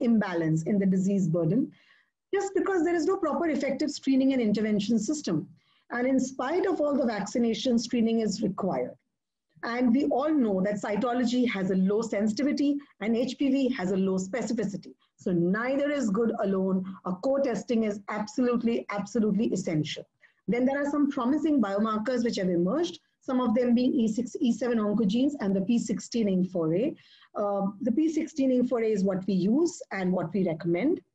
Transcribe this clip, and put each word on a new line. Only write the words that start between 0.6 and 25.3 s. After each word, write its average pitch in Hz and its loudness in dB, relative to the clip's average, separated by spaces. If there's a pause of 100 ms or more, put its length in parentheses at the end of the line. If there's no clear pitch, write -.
in 208 0
the 196 2
disease 185 2
burden, 175 0 (640)
just 392 -2
because 381 0
there 349 2
is 311 0
no 381 2
proper 330 -2
effective 277 -2
screening 269 2
and 254 0
intervention 214 0
system. 185 -2 (440)
And 247 -2
in 262 2
spite 311 -2
of 320 0
all 294 0
the 262 0
vaccination, 233 0
screening 226 0
is 214 -2
required. 160 -2 (680)
And 240 0
we 285 2
all 277 0
know 214 2
that 208 -2
cytology 240 0
has 190 -2
a 190 0
low 196 2
sensitivity 277 0 (220)
and 220 0
H 254 -2
P 277 0
V 262 2
has 185 -2
a 196 0
low 190 2
specificity. 214 -4 (220)
So - -4
neither 226 0
is 262 0
good 220 0
alone. 190 0 (220)
A 185 -4
co-testing 254 0
is 208 -2
absolutely, 233 -2
absolutely 202 0
essential. 160 -2 (440)
Then 240 2
there 277 0
are 285 -2
some 294 2
promising 285 2
biomarkers 214 0
which 214 -2
have 185 0
emerged, 190 0 (220)
some 254 -2
of 233 2
them 247 4
being 254 4
E 226 2
six, - -4
E 247 2
seven 240 0
oncogenes 220 2